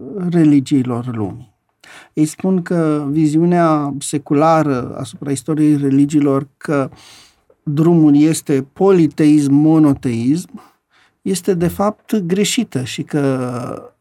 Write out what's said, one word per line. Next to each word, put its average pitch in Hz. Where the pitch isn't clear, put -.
religiilor 131
lumii. 110
Ei 156
spun 185
că 156
viziunea 156
seculară 147
asupra 143
istoriei 151
religiilor, 143
că 139
drumul 156
este 151
politeism, 151
monoteism, 147
este 190
de 175
fapt 208
greșită 185
și 147
că, 131